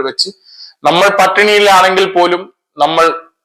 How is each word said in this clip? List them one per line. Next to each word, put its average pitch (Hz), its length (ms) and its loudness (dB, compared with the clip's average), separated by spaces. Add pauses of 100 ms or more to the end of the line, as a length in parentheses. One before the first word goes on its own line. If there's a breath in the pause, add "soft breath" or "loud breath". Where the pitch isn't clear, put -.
വെച്ച് 135 260 -8 (540 loud breath)
നമ്മൾ 175 260 2
പട്ടിണിയിലാണെങ്കിൽ 196 1040 2
പോലും 175 300 0 (360)
നമ്മൾ 160 280 0 (400)